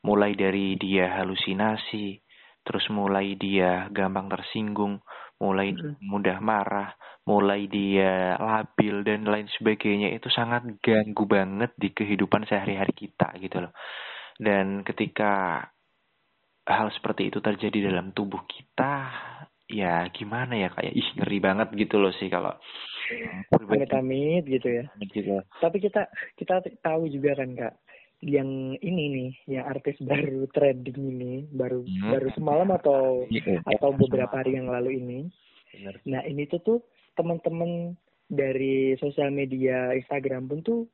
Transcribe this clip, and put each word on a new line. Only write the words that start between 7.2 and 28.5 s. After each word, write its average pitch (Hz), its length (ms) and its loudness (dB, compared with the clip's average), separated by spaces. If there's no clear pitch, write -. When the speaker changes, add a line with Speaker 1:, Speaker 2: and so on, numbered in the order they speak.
Speaker 1:
mulai 101 460 4
dia 95 680 4
labil 107 680 2
dan 107 180 0
lain 104 320 0
sebagainya. 104 560 2
Itu 113 160 -6
sangat 120 380 0
ganggu 107 420 4
banget 98 540 2
di 98 160 0
kehidupan 104 500 2
sehari-hari 98 480 0
kita - 480 -2
gitu 92 240 -4
loh. 85 80 -12
Dan 98 460 4
ketika 98 800 0
hal 107 320 2
seperti - 320 -2
itu 101 160 -4
terjadi 101 480 0
dalam 92 240 -4
tubuh 98 320 -4
kita, 135 640 -4
ya 90 400 0
gimana 117 480 -6
ya, 92 160 -2
kayak, - 240 -4
ih, - 120 0
ngeri 101 240 0
banget 101 320 2
gitu 104 240 2
loh 98 160 6
sih 92 160 -4
kalau 90 240 -2
pribadi. 107 320 2
Speaker 2:
Amit-amit 139 640 0
gitu 131 200 0
ya. 120 40 -8
Speaker 1:
Amit - 160 -10
gitu. 98 320 -2
Speaker 2:
Tapi 170 160 2
kita, 196 320 0
kita 180 240 0
tahu 160 320 0
juga 139 240 -2
kan, 127 160 -4
Kak, 120 220 -8
yang 139 240 0